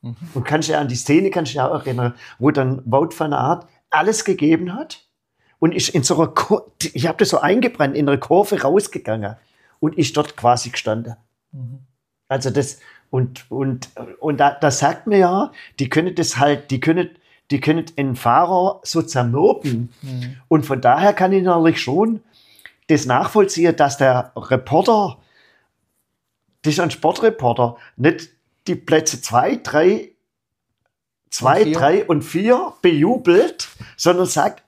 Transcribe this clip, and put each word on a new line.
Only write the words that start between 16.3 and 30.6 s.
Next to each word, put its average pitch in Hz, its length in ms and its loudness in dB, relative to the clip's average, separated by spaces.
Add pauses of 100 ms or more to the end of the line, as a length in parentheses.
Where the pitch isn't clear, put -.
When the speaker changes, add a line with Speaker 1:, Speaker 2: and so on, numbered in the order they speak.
Speaker 2:
halt, 143 320 0
die 127 100 -2
können, 165 300 0 (400)
die 143 100 -2
können 160 260 0 (120)
einen 135 180 -4
Fahrer 175 680 0
so - 180 -4
zermürben. 123 920 -2 (120)
Speaker 1:
Mhm. 127 340 -12 (100)
Speaker 2:
Und 156 200 2
von 135 120 -4
daher 160 340 4
kann 190 200 0
ich 190 100 2
natürlich 165 380 2
schon 214 400 -2 (680)
das 147 180 2
nachvollziehen, 170 680 2
dass 143 220 0
der 127 380 2
Reporter, 175 800 0 (1500)
das 151 100 0
ist 190 80 -2
ein 175 100 0
Sportreporter, 131 840 0 (180)
nicht - 340 0 (380)
die 180 80 -2
Plätze - 460 -2
zwei, 123 420 0
drei, 180 480 0 (1160)